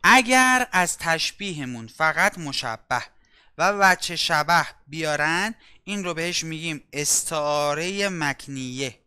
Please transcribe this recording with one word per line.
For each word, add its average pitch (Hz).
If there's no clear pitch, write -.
اگر 254
از 180
تشبیهمون 151
فقط 160
مشبه 127
و 180
وجه 180
شبه 156
بیارن، 160
این 202
رو 175
بهش 165
می‌گیم 160
استعارهٔ 147
مکنیه. 135